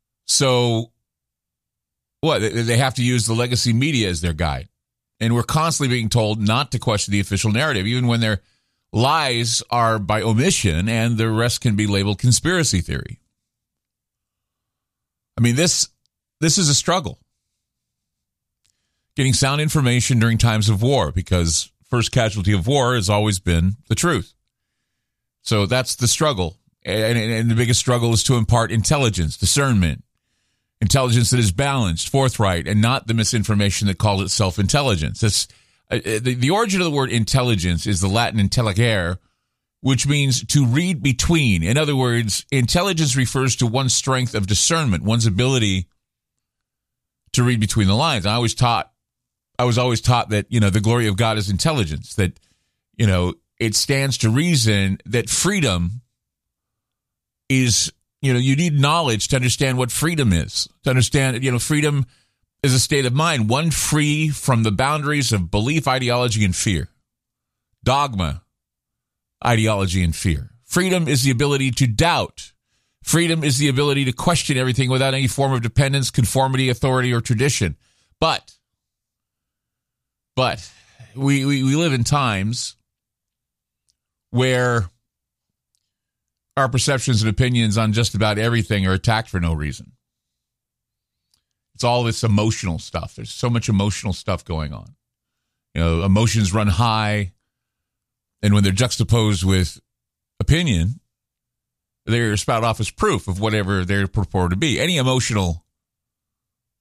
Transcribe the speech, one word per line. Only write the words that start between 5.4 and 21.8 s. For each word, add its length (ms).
constantly 520
being 140
told 320
not 300
to 80
question 320
the 80
official 320
narrative, 340
even 220
when 140
their 200
lies 760
are 300
by 220
omission 680
and 300
the 120
rest 320
can 140
be 120
labeled 320
conspiracy 600
theory. 400
I 40
mean, 140
this, 340
this 180
is 120
a 60
struggle. 440
Getting 180
sound 260
information 600
during 180
times 320
of 120
war, 300
because 600